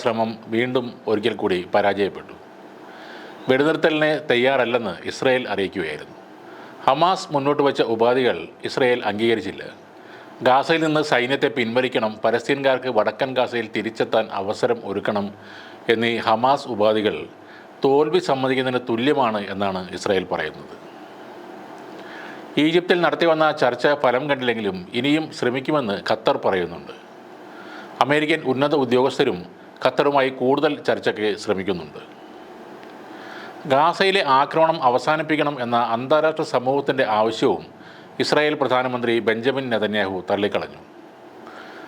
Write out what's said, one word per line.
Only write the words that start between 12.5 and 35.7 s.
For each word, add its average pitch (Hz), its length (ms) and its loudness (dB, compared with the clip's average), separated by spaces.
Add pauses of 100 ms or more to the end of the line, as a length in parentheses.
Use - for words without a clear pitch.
വടക്കൻ 107 400 0
ഗാസയിൽ 117 380 -2
തിരിച്ചെത്താൻ 113 500 0 (160)
അവസരം 113 480 -2
ഒരുക്കണം 101 380 -2 (680)
എന്നീ 117 180 0 (160)
ഹമാസ് 127 480 2
ഉപാധികൾ 104 400 2 (720)
തോൽവി 156 440 4
സമ്മതിക്കുന്നതിന് 131 600 0
തുല്യമാണ് 117 520 2 (120)
എന്നാണ് 95 300 -2 (160)
ഇസ്രായേൽ 92 340 0
പറയുന്നത്. - 420 -8 (1900)
ഈജിപ്തിൽ 175 400 4
നടത്തിവന്ന 156 400 2 (180)
ചർച്ച 123 240 2 (160)
ഫലം 127 260 2
കണ്ടില്ലെങ്കിലും 113 480 -2 (220)
ഇനിയും 147 260 0 (140)
ശ്രമിക്കുമെന്ന് 131 580 -2 (140)
ഖത്തർ - 340 2
പറയുന്നുണ്ട്. 85 480 -2 (1120)
അമേരിക്കൻ 151 360 2 (120)
ഉന്നത 143 220 2 (100)
ഉദ്യോഗസ്ഥരും 123 540 2 (460)
ഖത്തറുമായി 139 460 4 (100)
കൂടുതൽ 143 320 2 (160)
ചർച്ചയ്ക്ക് 107 400 0 (160)
ശ്രമിക്കുന്നുണ്ട്. 92 560 -4 (1700)
ഗാസയിലെ 185 480 4 (180)
ആക്രമണം 160 380 2 (100)
അവസാനിപ്പിക്കണം 151 680 0 (100)
എന്ന 120 120 0 (180)